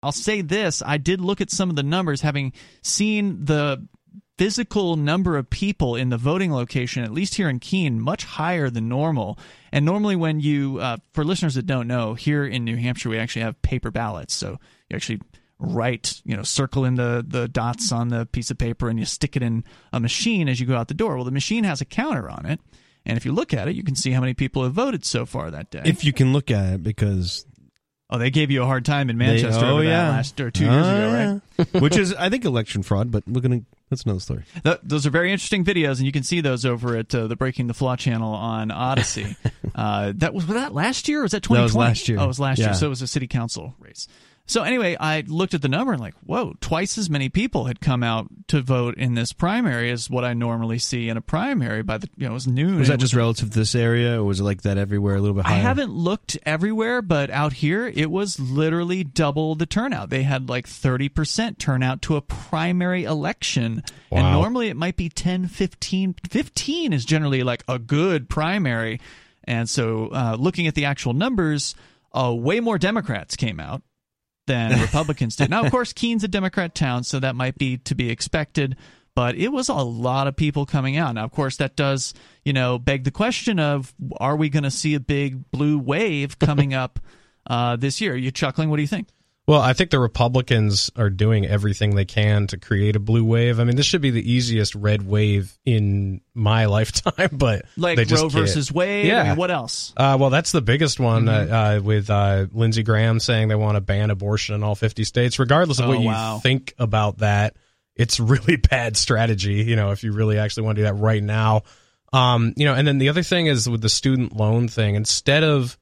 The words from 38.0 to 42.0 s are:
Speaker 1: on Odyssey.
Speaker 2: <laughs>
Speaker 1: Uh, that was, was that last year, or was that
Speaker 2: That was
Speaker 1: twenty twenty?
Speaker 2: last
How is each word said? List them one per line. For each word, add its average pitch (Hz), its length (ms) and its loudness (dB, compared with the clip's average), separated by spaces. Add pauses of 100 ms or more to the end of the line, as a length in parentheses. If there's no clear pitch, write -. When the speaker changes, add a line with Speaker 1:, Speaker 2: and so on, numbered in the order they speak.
Speaker 1:
on 110 360 -6
Odyssey. 110 720 -4
Speaker 2:
<laughs> - 40 -6 (300)
Speaker 1:
Uh, 101 400 -2
that 160 180 -2
was, 180 140 -4
was 202 80 -2
that 269 180 -4
last 208 360 -4
year, 302 100 0
or 285 40 -2
was 196 100 -2
that 214 100 -4
Speaker 2:
That - 60 -10
was 120 80 6
Speaker 1:
twenty 120 160 4
twenty? 117 160 4
Speaker 2:
last - 180 -2